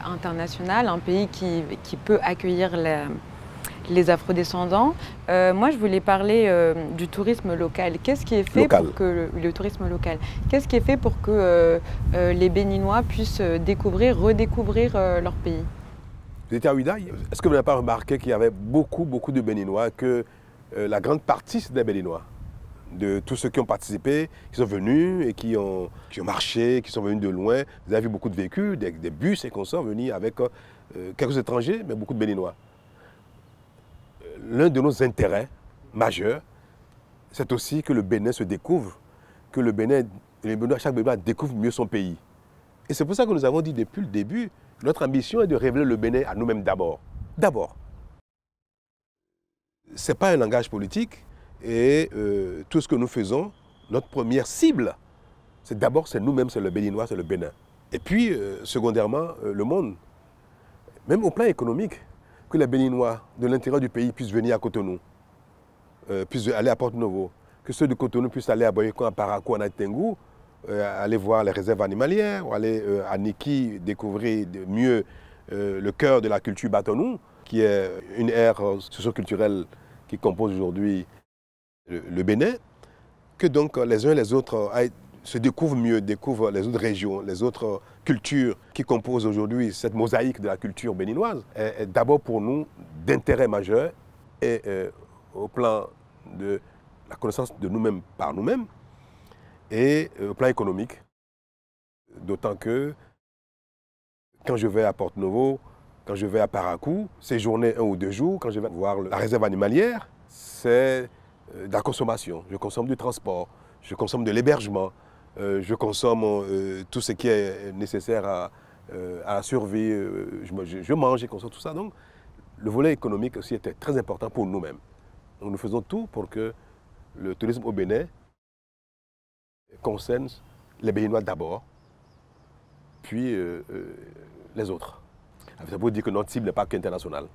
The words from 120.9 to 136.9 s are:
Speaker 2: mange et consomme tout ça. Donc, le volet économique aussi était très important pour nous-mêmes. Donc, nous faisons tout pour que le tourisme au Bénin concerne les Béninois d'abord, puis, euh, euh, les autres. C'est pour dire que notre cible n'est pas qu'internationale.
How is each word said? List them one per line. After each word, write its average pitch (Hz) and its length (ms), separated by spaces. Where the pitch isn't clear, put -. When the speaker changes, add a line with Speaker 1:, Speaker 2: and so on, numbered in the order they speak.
Speaker 2:
mange 131 280
et 117 60
consomme 107 220
tout - 100
ça. 156 120
Donc, 185 200
le 107 120
volet 139 220
économique 113 440
aussi 101 180
était 101 200
très 143 220
important 110 320
pour 104 180
nous-mêmes. 90 320
Donc, 101 120
nous 98 60
faisons 113 220
tout 214 300
pour 101 180
que 110 240
le 95 200
tourisme 117 280
au 117 60
Bénin 104 360
concerne 120 460
les 110 100
Béninois 107 300
d'abord, 90 420
puis, 123 300
euh, 87 380
euh, 95 240
les 107 120
autres. - 320
C'est 90 100
pour 113 140
dire 104 100
que 110 80
notre 101 200
cible 113 160
n'est 90 60
pas 98 140
qu'internationale. 87 680